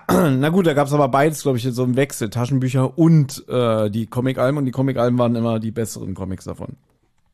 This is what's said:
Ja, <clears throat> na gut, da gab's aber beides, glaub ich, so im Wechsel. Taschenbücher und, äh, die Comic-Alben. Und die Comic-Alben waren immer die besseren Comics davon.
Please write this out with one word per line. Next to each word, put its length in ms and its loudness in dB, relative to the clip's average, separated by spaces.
Ja, 200 4
<clears throat> 20 -
na 180 0
gut, 180 2
da 60 4
gab's 180 0
aber 160 4
beides, 360 0
glaub 120 0
ich, 80 -4
so 200 -2
im 120 0
Wechsel. 340 -2
Taschenbücher 680 -2
und, 500 4
äh, 420 0
die 180 -4
Comic-Alben. 500 -2
Und 80 -2
die 60 -2
Comic-Alben 460 0
waren 180 2
immer 240 0
die 120 -6
besseren 420 -6
Comics 320 -8
davon. 300 -12